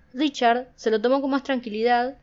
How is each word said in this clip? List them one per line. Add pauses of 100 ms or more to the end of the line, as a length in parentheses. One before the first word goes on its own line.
(140)
Richard
se
lo
tomó
con
más
tranquilidad